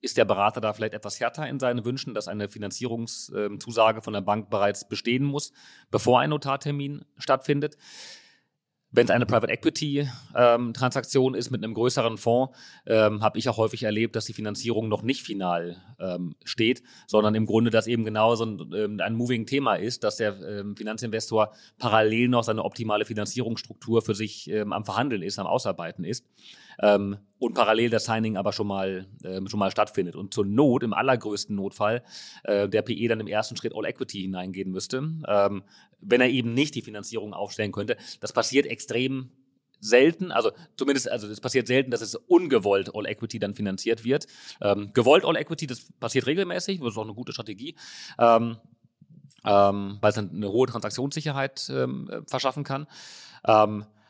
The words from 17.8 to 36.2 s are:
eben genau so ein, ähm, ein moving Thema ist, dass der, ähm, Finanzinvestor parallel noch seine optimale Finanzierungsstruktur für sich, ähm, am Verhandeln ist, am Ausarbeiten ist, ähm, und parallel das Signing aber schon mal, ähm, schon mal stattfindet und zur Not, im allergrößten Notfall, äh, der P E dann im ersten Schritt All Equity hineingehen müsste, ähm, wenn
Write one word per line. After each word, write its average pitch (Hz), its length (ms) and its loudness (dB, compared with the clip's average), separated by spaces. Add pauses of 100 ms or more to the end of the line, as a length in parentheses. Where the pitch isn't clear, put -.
eben 113 180 0
genau 110 300 4
so 113 100 0
ein, 98 300 -8
ähm, 104 280 -4
ein 110 120 -2
moving 120 320 -2
Thema 135 300 0
ist, 107 280 -4
dass 104 120 -2
der, 104 260 -2
ähm, 101 340 -10
Finanzinvestor 110 800 -2 (240)
parallel 110 500 4
noch 120 160 4
seine 110 200 -2
optimale 107 420 -2
Finanzierungsstruktur 113 960 -2
für 110 120 0
sich, 104 360 -8
ähm, 101 240 -2
am 113 100 -4
Verhandeln 107 380 -2
ist, 98 160 -6
am 95 80 -4
Ausarbeiten 87 580 -4
ist, - 220 -8 (520)
ähm, 101 380 4 (220)
und 117 160 -2
parallel 113 360 4
das 110 140 2
Signing 110 320 0
aber 101 160 -2
schon 104 140 -4
mal, 95 400 -4 (180)
ähm, 95 240 -8
schon 104 100 -4
mal 98 120 2
stattfindet 95 460 -2
und 95 180 -12
zur 104 100 0
Not, 120 380 4
im 113 100 -2
allergrößten 107 640 0
Notfall, 107 460 -2 (420)
äh, 101 240 0
der 104 140 0
P 117 100 -4
E 117 160 -2
dann 113 120 0
im 104 60 -8
ersten 107 300 -4
Schritt - 180 -6
All 107 120 -6
Equity - 360 -8
hineingehen 95 480 -6
müsste, 95 280 -4 (280)
ähm, 101 360 2 (420)
wenn 120 160 4